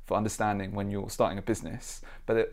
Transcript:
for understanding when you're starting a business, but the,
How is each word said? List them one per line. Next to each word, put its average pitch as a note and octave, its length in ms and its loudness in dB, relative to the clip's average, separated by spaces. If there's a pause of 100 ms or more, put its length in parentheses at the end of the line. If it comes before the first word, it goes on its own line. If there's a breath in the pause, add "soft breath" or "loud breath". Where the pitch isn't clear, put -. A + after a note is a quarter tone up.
for F#2 100 2
understanding G#2 560 2
when G2+ 180 -2
you're G2+ 200 -2
starting G2 280 2
a F#2+ 40 -6
business, G#2 600 -4 (240 loud breath)
but A2+ 80 4
the, A2+ 180 4